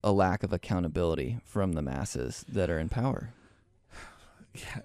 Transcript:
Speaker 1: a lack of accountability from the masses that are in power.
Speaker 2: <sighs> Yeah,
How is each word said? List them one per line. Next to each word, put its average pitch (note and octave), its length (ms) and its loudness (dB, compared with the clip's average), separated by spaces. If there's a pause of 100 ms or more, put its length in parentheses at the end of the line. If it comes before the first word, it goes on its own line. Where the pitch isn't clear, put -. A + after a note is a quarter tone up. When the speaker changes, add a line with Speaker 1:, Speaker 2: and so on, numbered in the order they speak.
Speaker 1:
a G#2 80 4
lack F#2 320 6
of F#2 100 0
accountability E2+ 920 0
from F#2+ 280 0
the D#2 100 0
masses C2 640 -4
that G2 220 0
are D#2+ 100 0
in D#2+ 80 -2
power. A#2+ 440 -2 (600)
Speaker 2:
<sighs> - 600 -20
Yeah, - 300 -12